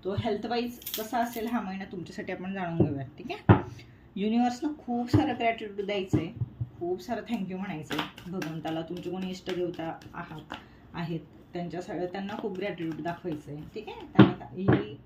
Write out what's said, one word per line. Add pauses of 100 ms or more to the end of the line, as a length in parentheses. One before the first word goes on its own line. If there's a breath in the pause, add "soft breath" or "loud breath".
तो
हेल्थ
वाईज (180)
कसा
असेल
हा
महिना
तुमच्यासाठी
आपण
जाणून
घेऊयात.
ठीक
आहे, (580 loud breath)
युनिव्हर्सला (100)
खूप
सारं
ग्रॅटिट्यूड
द्यायचं
आहे, (520)
खूप
सारं
थँक्यू
म्हणायचं
आहे
भगवंताला.
तुमचे
कोणी
इष्टदेवता (220)
आहात, (380 loud breath)
आहेत, (340)
त्यांच्या
सगळ्या,
त्यांना
खूप
ग्रॅटिट्यूड
दाखवायचं
आहे. (120)
ठीक
आहे,
त्यांना
ही